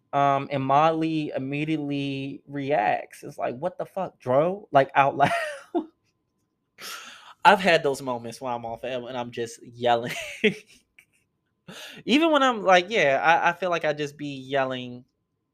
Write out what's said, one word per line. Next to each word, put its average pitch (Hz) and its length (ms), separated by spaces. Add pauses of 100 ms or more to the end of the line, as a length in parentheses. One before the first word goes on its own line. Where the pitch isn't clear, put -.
(120)
Um, 139 380
and 139 120
Molly 160 720
immediately 139 1120
reacts. 139 760
It's 139 160
like, 123 180
"What 170 220
the 160 80
fuck, 180 320
Dro?" 156 520
Like, 139 240
out 139 220
<laughs> - 0
loud. 139 160 (2000)
I've 190 160
had 170 220
those 139 200
moments 120 380
when 131 120
I'm 120 120
off 117 200
air 127 240
and 131 80
I'm 120 160
just 117 300
yelling. 120 500 (320)
<laughs> - 1600
Even 302 260
when 294 120
I'm 240 200
like, 180 260
yeah, 151 340
I, 160 280
I - 20
feel 180 180
like 165 140
I 151 80
just 147 240
be 147 120
yelling. 131 760 (500)